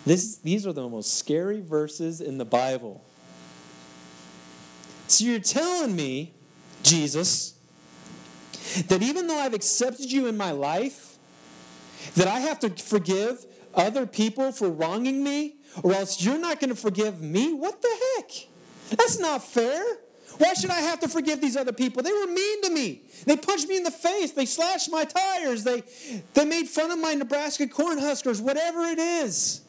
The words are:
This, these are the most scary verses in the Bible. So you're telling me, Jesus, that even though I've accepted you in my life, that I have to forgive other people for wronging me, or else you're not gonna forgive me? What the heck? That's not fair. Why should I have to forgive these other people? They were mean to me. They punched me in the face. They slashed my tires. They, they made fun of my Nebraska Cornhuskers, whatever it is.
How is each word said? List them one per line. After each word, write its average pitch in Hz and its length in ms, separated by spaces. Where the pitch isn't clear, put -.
This, 180 320
these 196 300
are 180 60
the 131 160
most 110 280
scary 190 440
verses 160 600
in 139 180
the 123 60
Bible. 120 600
So - 180
you're 233 140
telling 311 560
me, 143 400
Jesus, 156 720
that 185 120
even 320 280
though 311 100
I've 269 160
accepted 247 560
you 262 160
in 220 100
my 196 140
life, 156 680
that 180 100
I 254 140
have 302 200
to 226 100
forgive 196 760
other 220 300
people 226 460
for 202 180
wronging 208 540
me, 294 320
or 185 80
else 196 280
you're 240 160
not 330 220
gonna 254 160
forgive 202 480
me? 202 320
What 330 260
the 466 160
heck? - 840
That's 453 220
not 302 240
fair. 262 380
Why 339 160
should 370 160
I 349 100
have 330 200
to 320 80
forgive 302 320
these 269 160
other 247 160
people? 254 300
They 359 100
were 403 140
mean 403 360
to 370 80
me. 254 320
They 294 120
punched 330 320
me 381 80
in 359 80
the 330 80
face. 359 400
They 262 140
slashed 339 440
my 311 140
tires. 339 580
They, 240 220
they 294 100
made 320 220
fun 320 240
of 349 80
my 320 160
Nebraska 285 540
Cornhuskers, 285 720
whatever 330 420
it 330 160
is. 320 720